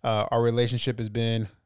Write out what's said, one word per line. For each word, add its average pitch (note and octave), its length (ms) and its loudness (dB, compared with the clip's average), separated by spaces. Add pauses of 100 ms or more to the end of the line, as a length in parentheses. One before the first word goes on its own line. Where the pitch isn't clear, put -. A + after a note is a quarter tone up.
Uh, A2 300 0
our A#2 100 2
relationship A#2 580 0
has A2 100 -4
been A2+ 400 -2 (160)